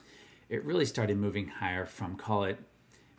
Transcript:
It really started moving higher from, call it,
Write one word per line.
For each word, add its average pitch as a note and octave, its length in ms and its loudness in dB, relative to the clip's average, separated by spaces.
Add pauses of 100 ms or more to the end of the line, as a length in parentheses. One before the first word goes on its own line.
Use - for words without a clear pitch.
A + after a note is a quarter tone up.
(500)
It A#2 140 -2
really D#3 220 4
started G#2 320 2
moving G2+ 320 0
higher F#2 360 -2
from, F2+ 300 -6
call G#2 300 2
it, F#2+ 120 0 (600)